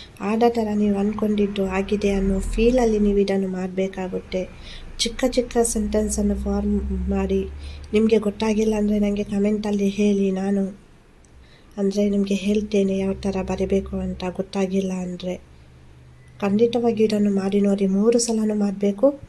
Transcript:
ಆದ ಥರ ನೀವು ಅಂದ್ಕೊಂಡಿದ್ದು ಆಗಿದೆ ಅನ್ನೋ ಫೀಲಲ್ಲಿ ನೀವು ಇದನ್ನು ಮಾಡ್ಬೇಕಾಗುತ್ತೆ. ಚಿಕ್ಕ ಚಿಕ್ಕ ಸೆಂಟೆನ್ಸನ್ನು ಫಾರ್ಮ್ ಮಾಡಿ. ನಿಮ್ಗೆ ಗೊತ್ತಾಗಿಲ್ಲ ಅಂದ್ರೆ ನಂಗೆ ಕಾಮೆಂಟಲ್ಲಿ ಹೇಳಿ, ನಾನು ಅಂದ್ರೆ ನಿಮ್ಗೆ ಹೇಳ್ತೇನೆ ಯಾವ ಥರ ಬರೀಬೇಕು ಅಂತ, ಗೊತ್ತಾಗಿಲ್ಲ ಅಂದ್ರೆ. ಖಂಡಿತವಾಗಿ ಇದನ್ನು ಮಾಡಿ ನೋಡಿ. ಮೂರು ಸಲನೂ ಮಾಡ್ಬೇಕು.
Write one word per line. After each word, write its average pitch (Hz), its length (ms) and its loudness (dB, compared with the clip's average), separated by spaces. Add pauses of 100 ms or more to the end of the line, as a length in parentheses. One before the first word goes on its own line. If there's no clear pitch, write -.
(200)
ಆದ 214 300 0
ಥರ 233 260 0
ನೀವು 208 220 2
ಅಂದ್ಕೊಂಡಿದ್ದು 202 680 0
ಆಗಿದೆ 196 460 0
ಅನ್ನೋ 196 280 2
ಫೀಲಲ್ಲಿ 226 600 2
ನೀವು 208 180 4
ಇದನ್ನು 196 300 2
ಮಾಡ್ಬೇಕಾಗುತ್ತೆ. 185 1000 -6 (500)
ಚಿಕ್ಕ 226 340 -2
ಚಿಕ್ಕ 240 320 0
ಸೆಂಟೆನ್ಸನ್ನು 208 720 0
ಫಾರ್ಮ್ 202 460 -2 (280)
ಮಾಡಿ. 190 360 0 (480)
ನಿಮ್ಗೆ 220 240 4
ಗೊತ್ತಾಗಿಲ್ಲ 214 580 0
ಅಂದ್ರೆ 208 240 0
ನಂಗೆ 202 240 0
ಕಾಮೆಂಟಲ್ಲಿ 208 640 0
ಹೇಳಿ, 202 420 2
ನಾನು 196 300 0 (1160)
ಅಂದ್ರೆ 202 320 0
ನಿಮ್ಗೆ 202 260 0
ಹೇಳ್ತೇನೆ 196 600 0
ಯಾವ 190 160 -2
ಥರ 196 280 -4
ಬರೀಬೇಕು 190 560 -2
ಅಂತ, 185 260 -6 (120)
ಗೊತ್ತಾಗಿಲ್ಲ 190 580 -2
ಅಂದ್ರೆ. 180 420 -6 (1040)
ಖಂಡಿತವಾಗಿ 226 640 2
ಇದನ್ನು 208 320 2
ಮಾಡಿ 196 260 2
ನೋಡಿ. 202 260 2
ಮೂರು 208 320 4
ಸಲನೂ 220 360 0
ಮಾಡ್ಬೇಕು. 202 720 0